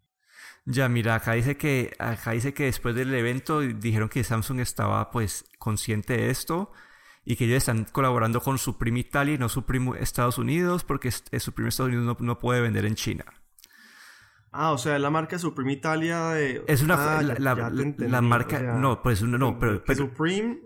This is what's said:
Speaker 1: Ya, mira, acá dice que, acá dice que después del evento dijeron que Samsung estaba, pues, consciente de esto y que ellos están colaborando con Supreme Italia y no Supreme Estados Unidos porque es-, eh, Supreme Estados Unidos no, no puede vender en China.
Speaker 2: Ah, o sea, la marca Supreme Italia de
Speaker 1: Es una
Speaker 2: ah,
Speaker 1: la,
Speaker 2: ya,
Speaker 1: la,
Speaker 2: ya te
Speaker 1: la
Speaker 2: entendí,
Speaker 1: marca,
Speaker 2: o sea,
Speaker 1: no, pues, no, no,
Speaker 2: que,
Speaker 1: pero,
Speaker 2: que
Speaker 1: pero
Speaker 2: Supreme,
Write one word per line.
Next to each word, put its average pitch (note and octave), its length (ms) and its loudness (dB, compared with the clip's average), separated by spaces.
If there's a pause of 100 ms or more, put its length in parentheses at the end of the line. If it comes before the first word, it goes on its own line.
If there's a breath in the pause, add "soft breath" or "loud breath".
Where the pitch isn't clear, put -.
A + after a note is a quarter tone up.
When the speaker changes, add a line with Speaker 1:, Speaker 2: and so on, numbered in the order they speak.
(680 loud breath)
Speaker 1:
Ya, C3 240 2
mira, A#2 240 2
acá A2+ 180 0
dice A#2+ 240 2
que, C3+ 420 0
acá A2+ 340 -4
dice A#2+ 200 -2
que C#3+ 120 -2
después A#2+ 300 0
del B2+ 200 0
evento C3 460 0
dijeron A2 500 0
que B2+ 120 0
Samsung A#2+ 380 -2
estaba, G#2+ 500 0
pues, - 360 -2 (120)
consciente G#2+ 560 -2
de A2+ 160 2
esto F3 420 -4 (520 loud breath)
y B2 120 -2
que B2 100 0
ellos A#2+ 120 4
están A2+ 260 0
colaborando A#2+ 580 0
con C3+ 160 0
Supreme A#2+ 420 -2
Italia C#3+ 340 0
y C#3+ 40 -2
no A#2+ 100 0
Supreme B2 500 -2
Estados A#2+ 380 0
Unidos E3+ 480 0
porque C#3 240 -4
es-, - 220 -6
eh, B2 100 -4
Supreme A#2 300 -4
Estados C3 180 0
Unidos A#2+ 320 0
no, A#2+ 60 -2
no A#2+ 120 -2
puede B2 220 0
vender G#2 240 0
en G#2+ 120 0
China. F2+ 280 -4 (1300 loud breath)
Speaker 2:
Ah, D#3 220 0
o C#3 60 0
sea, D3 200 0
la C#3+ 120 0
marca D#3+ 280 -2
Supreme C#3 360 -2
Italia E3 560 -2
de C#3+ 360 -2
Speaker 1:
Es C#3 160 4
una D#3+ 120 4
Speaker 2:
ah, D3+ 280 2
Speaker 1:
la, D3 120 0
Speaker 2:
ya, A#2+ 60 -2
Speaker 1:
la, C3 140 2
Speaker 2:
ya A#2 140 -2
te - 80 -4
Speaker 1:
la C3+ 60 0
Speaker 2:
entendí, B2+ 460 2
Speaker 1:
marca, A#2+ 280 4
Speaker 2:
o C#3 40 0
sea, B2 180 -2
Speaker 1:
no, C3 240 2
pues, A2 200 4
no, A#2+ 140 2
no, B2 160 4
Speaker 2:
que, A#2+ 80 -6
Speaker 1:
pero, A#2 140 4
Speaker 2:
que - 140 -4
Speaker 1:
pero C#3 180 2
Speaker 2:
Supreme, F#3+ 600 0